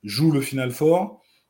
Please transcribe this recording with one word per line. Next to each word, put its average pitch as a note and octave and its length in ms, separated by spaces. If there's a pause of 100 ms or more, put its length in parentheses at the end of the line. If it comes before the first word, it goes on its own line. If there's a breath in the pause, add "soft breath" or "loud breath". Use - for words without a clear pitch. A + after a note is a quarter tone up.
jouent A#2 280
le C#3 100
Final C3 280
Four. E3 500 (300 soft breath)